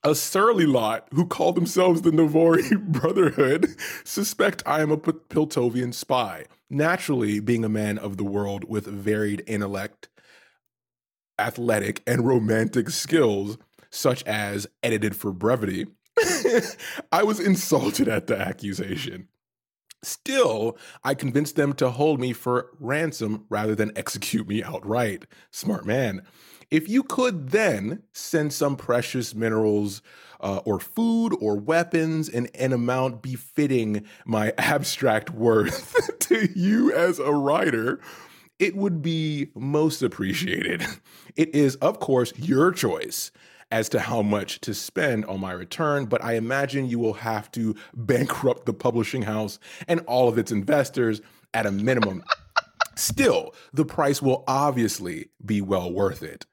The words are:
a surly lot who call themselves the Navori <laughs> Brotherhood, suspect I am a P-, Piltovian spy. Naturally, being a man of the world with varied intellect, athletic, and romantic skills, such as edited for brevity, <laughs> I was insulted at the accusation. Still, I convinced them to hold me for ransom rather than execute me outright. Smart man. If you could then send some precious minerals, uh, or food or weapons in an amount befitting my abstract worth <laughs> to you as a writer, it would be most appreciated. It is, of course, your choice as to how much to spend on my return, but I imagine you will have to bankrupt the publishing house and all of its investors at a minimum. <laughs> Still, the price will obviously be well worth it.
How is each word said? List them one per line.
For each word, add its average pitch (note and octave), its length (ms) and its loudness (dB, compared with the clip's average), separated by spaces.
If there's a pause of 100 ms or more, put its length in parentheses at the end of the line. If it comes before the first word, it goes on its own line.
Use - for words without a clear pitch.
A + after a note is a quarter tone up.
a D3+ 100 4
surly G3 520 4
lot A2+ 480 2
who E3 120 4
call E3+ 280 2
themselves F3 500 4
the E3+ 80 6
Navori E3 680 6
<laughs> - 60 -8
Brotherhood, D#3+ 880 2 (280)
suspect - 640 -2
I D3+ 160 2
am D3+ 100 2
a D3+ 60 2
P-, D#3 140 -2 (180)
Piltovian B2 640 0
spy. G2+ 520 -2 (240)
Naturally, C#3 720 0
being A2+ 260 0
a A2 40 0
man G#2+ 280 0
of G2+ 200 -8
the G#2 80 -2
world G2+ 400 -4
with G#2 200 -4
varied G#2 640 -2
intellect, G2+ 600 -6 (1300)
athletic, A2 680 -2
and A#2+ 220 2
romantic A2+ 640 2
skills, G#2+ 680 0 (320)
such - 360 -2
as G#2 420 -4 (160)
edited A2 320 0
for G#2 160 -4
brevity, G2 560 0 (640)
<laughs> - 600 -2
I F#3 120 4
was G#3+ 160 2
insulted D#3+ 680 2
at G#2+ 200 -2
the A2 100 0
accusation. F#2+ 920 -6 (720)
Still, A#2 760 0 (260)
I C#3 120 0
convinced C#3 400 0
them C#3+ 180 2
to C3 160 2
hold C#3+ 300 2
me B2+ 140 -2
for B2 360 -2 (100)
ransom A#2 680 -4
rather A2 260 0
than G#2 220 -2
execute - 500 -4
me G#2 140 -2
outright. G#2+ 640 -4 (260)
Smart - 340 -4
man. G#2 360 -2 (480)
If D#3 200 0
you B3 120 2
could G#3 480 -2
then D3 540 0 (100)
send D3+ 400 -2
some C#3+ 220 0
precious B2 580 -2
minerals, G#2+ 680 0 (380)
uh, G2 260 -4
or G2+ 140 0
food A3+ 640 0
or G#2+ 160 0
weapons D#3+ 720 0
in A#2+ 240 -2
an C3 200 0
amount B2 500 0
befitting B2 840 -2 (180)
my G#2+ 360 0
abstract C3 720 0
worth A2+ 640 2 (200)
<laughs> - 40 -20
to A3 360 2
you G#3+ 380 4
as E3+ 240 2
a C#3 140 0
writer, C#3+ 680 2 (600)
it F#3 160 0
would G3 260 0
be D#3 540 -2
most D3 480 0
appreciated. F#2+ 800 -2 (520)
It D#3 200 0
is, C#3 220 4
of E3+ 220 0
course, B2+ 380 0
your D3+ 340 2
choice - 600 -4 (400)
as A2+ 180 0
to A#2+ 100 2
how G#2+ 220 -2
much G#2 400 0
to A2+ 140 -8
spend A#2+ 500 -2
on F#2+ 160 -8
my F#2 100 -6
return, C#3 540 -2
but A2 180 0
I A#2 120 -2
imagine C3 520 -2
you A#2+ 120 -2
will A2 160 0
have A2 360 -6
to A2 240 -2 (200)
bankrupt B2 680 0
the A#2 80 -2
publishing A#2 500 -2
house G#2+ 340 -4 (320)
and E3+ 120 2
all B2+ 280 4
of A2+ 80 2
its A#2 160 -2
investors A2+ 680 0 (340)
at A2+ 120 -2
a G2+ 60 0
minimum. G#2 520 -2 (360)
<laughs> - 360 -6
Still, D3 580 0 (200)
the D3 120 2
price C#3+ 360 0
will C3 260 2
obviously A#2+ 840 0 (140)
be G#2 180 0
well F#2 300 -2
worth F#2+ 320 0
it. - 300 -14